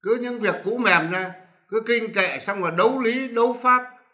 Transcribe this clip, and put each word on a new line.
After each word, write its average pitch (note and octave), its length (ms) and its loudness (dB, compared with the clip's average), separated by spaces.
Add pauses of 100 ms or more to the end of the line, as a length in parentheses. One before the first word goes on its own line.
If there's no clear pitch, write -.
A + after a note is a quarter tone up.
Cứ A3 200 0
những B3 180 -6
việc G3+ 240 0
cũ A3+ 140 -2
mềm F3+ 340 2
ra, F#3 220 -4 (340)
cứ A3 200 -2
kinh A#3 260 0
kệ F3+ 260 0
xong G3 220 -6
rồi E3+ 160 0
đấu B3+ 220 4
lý, B3+ 280 -2
đấu A#3+ 340 0
pháp B3 220 4 (300)